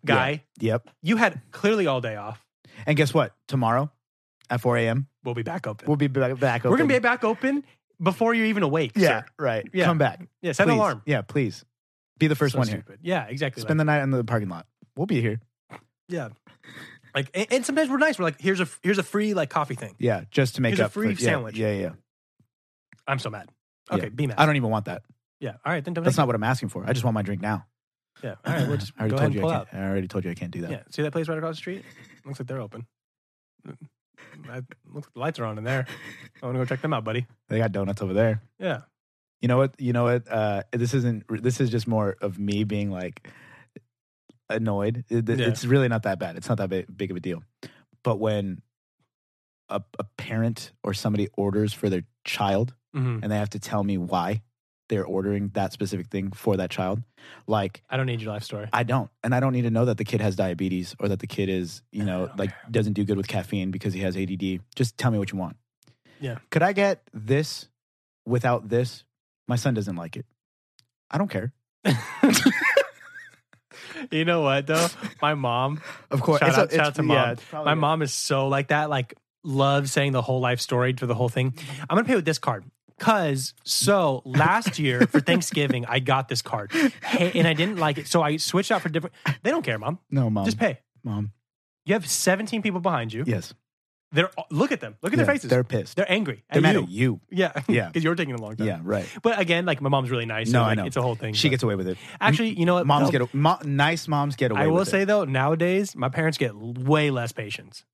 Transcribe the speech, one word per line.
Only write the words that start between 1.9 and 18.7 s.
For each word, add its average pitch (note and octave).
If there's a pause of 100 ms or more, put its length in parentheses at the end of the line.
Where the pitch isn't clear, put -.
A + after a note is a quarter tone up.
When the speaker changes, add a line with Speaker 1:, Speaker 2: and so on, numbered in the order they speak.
Speaker 2:
day A2+
off. G#2 (420)
Speaker 1:
And D#3
guess D3
what? C#3+ (140)
Tomorrow B2+ (600)
at A#2+
four A#2+
A A#2
M, B2 (160)
Speaker 2:
We'll A#2+
be A#2
back E3
open. G#2+
Speaker 1:
we'll D3
be C#3+
back, C3
back A#2+
open. B2
Speaker 2:
We're -
gonna D4+
be B3+
back A#3+
open C4 (360)
before F#3+
you're A3+
even G#3
awake, D3
Speaker 1:
Yeah, D3
Speaker 2:
sir. - (140)
Speaker 1:
right. A2+
Speaker 2:
Yeah. F3+
Speaker 1:
Come E3
back. G2 (220)
Speaker 2:
Yeah, E3+
set G3
an D#3
Speaker 1:
Please. -
Speaker 2:
alarm. D3+
Speaker 1:
Yeah, C3
please. B2 (540)
Be D#3+
the D3+
first C#3+
Speaker 2:
So C#3
Speaker 1:
one B2
here. G#2+
Speaker 2:
stupid. -
Yeah, E3
exactly. B2+
Speaker 1:
Spend D#3
Speaker 2:
Like D#3
Speaker 1:
the D3+
night D3
in C3+
the B2+
parking A2
lot. E2+ (300)
We'll D#3+
be D#3
here. A2+ (680)
Speaker 2:
Yeah. D#3 (840)
Like, C#3
and, G3
and B3
sometimes D4
we're C4+
nice. D4+
We're F3
like, D#3
"Here's F#3+
a, E3 (160)